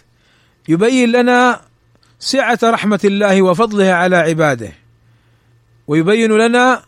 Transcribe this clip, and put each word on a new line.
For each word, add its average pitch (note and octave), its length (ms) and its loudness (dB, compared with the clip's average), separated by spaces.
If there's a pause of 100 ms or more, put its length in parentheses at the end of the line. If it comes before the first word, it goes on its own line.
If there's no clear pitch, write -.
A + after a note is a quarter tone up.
(680)
يبين A#3 440 0
لنا B3 500 0 (580)
سعة B3 440 -2
رحمة G#3+ 400 0
الله G3 380 2
وفضله F#3+ 500 0
على F3+ 240 0
عباده، D#3 560 -2 (1160)
ويبين G3+ 440 0
لنا A#3 560 0